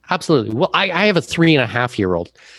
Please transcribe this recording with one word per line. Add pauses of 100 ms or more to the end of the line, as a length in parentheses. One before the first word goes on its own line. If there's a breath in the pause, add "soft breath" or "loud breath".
Absolutely.
Well,
I,
I
have
a
three
and
a
half
year
old. (300 loud breath)